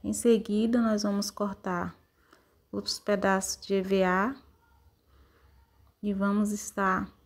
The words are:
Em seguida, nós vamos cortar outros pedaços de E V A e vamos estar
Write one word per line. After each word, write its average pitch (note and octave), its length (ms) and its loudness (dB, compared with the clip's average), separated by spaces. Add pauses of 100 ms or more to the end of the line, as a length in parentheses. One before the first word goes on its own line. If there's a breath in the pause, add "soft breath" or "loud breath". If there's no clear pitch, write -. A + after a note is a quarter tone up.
Em G#3 100 -4
seguida, A3+ 680 2
nós G#3+ 240 2
vamos G3+ 260 -2
cortar F3+ 640 -6 (760 soft breath)
outros G3+ 260 -6
pedaços F#3+ 640 0
de G3 100 -2
E F#3+ 80 2
V F#3+ 200 2
A F#3+ 320 2 (1700 soft breath)
e G#3 100 -2
vamos G3+ 380 2
estar G3 580 -2 (180)